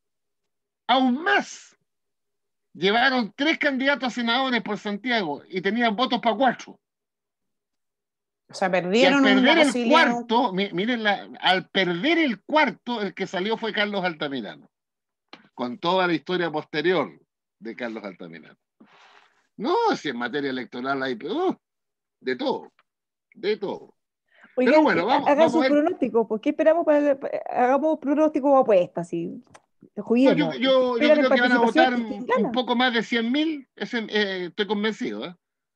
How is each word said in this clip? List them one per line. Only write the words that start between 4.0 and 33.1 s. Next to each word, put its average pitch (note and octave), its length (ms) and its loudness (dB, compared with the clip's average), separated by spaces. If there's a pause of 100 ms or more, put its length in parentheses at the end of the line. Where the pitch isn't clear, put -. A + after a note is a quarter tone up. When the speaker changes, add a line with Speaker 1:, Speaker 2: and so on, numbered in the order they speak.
Speaker 1:
a - 20 -6
senadores A#3+ 520 -2
por G3+ 160 -6
Santiago G3+ 680 -4
y F3+ 140 -6
tenían A3 340 0
votos B3 260 -2
pa' A3+ 140 0
cuatro. - 460 -2 (1700)
Speaker 2:
O - 60 -20
sea, F#3+ 140 -4
Speaker 1:
Y F3+ 80 -2
al F3 60 0
Speaker 2:
perdieron C4 400 4
Speaker 1:
perder C4+ 160 4
Speaker 2:
una C4 140 4
Speaker 1:
el D#4+ 140 6
Speaker 2:
posibilidad. B3 480 2
Speaker 1:
cuarto, A#3 400 0
mi-, G3 180 -4
miren A3 300 -4
la, G3 260 -2 (120)
al F3+ 280 0
perder F#3+ 480 0
el D4 280 -2
cuarto, A#3+ 580 -2
el F#3+ 100 -6
que F#3+ 140 -8
salió G3+ 320 -4
fue A3 160 -6
Carlos G#3 300 -4
Altamirano, C#3 680 -8 (840)
con B2 260 -8
toda F3+ 280 0
la E3+ 80 0
historia F3 360 -4
posterior D3+ 640 -2 (460)
de F#3+ 180 -14
Carlos A2+ 280 -10
Altamirano. E2 520 -16 (1040)
No, C4 160 -2 (220)
si - 120 -8
en A#2+ 80 -6
materia A#2+ 320 -4
electoral C3 540 -6
hay, C3 120 -4
uh, A#3 400 -4 (640)
de B2+ 160 -4
todo, G2+ 360 -6 (600)
de G#3 240 -4
todo. D3+ 360 -10 (600)
Speaker 3:
Oigan, B3+ 160 4
Speaker 1:
Pero D#4 100 6
bueno, F3+ 200 4
Speaker 3:
eh, - 20 0
Speaker 1:
vamos, C#4 220 2
Speaker 3:
hagan C#4 120 4
Speaker 1:
vamos D#4+ 140 6
a - 0 -
Speaker 3:
sus E4 100 2
Speaker 1:
ver. C4 100 2
Speaker 3:
pronósticos, C4 540 0
pues, A3 140 -4
¿qué D4 100 -2
esperamos D#4 360 2
para D4+ 120 4
el... D4 200 2 (320)
hagamos C#4 480 0
pronósticos D4 520 2
o C#4 60 6
apuestas, F3+ 520 2
sí? E3+ 340 -8 (540)
Juguemos. B3 420 4
Speaker 1:
No, D#3+ 160 0
yo, - 40 -8
yo, - 20 -6
yo B3+ 360 2
Speaker 3:
¿Esperan D4 220 4
Speaker 1:
creo C4+ 100 4
Speaker 3:
en C4 60 4
Speaker 1:
que B3 60 4
van B3 120 4
a B3 80 4
Speaker 3:
participación? A#3 320 4
Speaker 1:
votar A#3+ 160 -4
Speaker 3:
¿Quién G3+ 120 -10
Speaker 1:
un, B3+ 60 -12
Speaker 3:
gana? A#4 200 0
Speaker 1:
un B3 60 -4
poco A#3+ 240 -2
más B3 180 2
de A3+ 80 0
cien A#3 280 -2